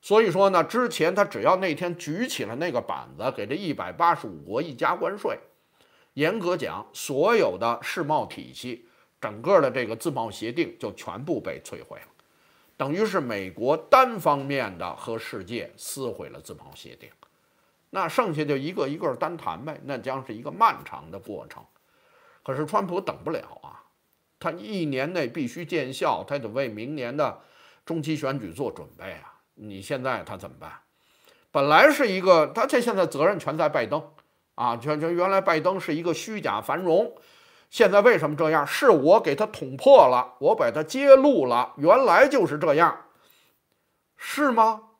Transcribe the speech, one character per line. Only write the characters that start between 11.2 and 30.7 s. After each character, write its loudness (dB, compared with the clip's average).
部 -6
被 -12
摧 -16
毁 -18
了， -20
等 -4
于 0
是 -2
美 -6
国 -2
单 4
方 0
面 -6
的 -10
和 -10
世 -12
界 -10
撕 -10
毁 -12
了 -20
自 -18
贸 -20
协 -20
定。 -20
那 -4
剩 -2
下 -2
就 -2
一 -6
个 -4
一 -6
个 -4
单 -4
谈 -10
呗， -14
那 -10
将 -8
是 -14
一 -14
个 -12
漫 0
长 -18
的 -16
过 -14
程。 -20
可 -6
是 -4
川 -2
普 -4
等 -6
不 -6
了 -6
啊， -20
他 -6
一 -8
年 -4
内 -4
必 -6
须 -12
见 -6
效， -4
他 -6
得 -10
为 -4
明 -10
年 -8
的 -4
中 -6
期 -4
选 -4
举 -10
做 -6
准 -16
备 -14
啊。 -20
你 -16
现 -8
在 -6
他 -14
怎 -16
么 -20
办？ -18